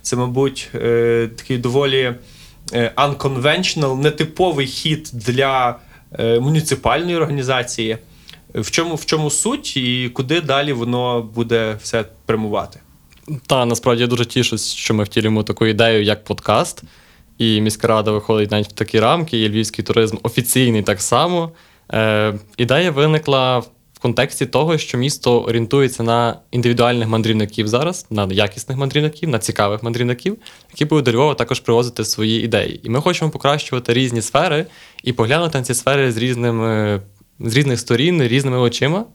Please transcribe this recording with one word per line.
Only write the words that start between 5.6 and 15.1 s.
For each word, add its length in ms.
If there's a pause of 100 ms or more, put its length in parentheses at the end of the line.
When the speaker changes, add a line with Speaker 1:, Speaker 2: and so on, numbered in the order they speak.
Speaker 1:
е, 200
муніципальної 800
організації. 800 (580)
В 160
чому, 240
в 100
чому 240
суть 480
і 360
куди 280
далі 320
воно 480
буде 600
все 240 (200)
прямувати? 540 (680)
Speaker 2:
Та, 180
насправді 360
я 60
дуже 180
тішусь, 480
що 200
ми 100
втілюємо 400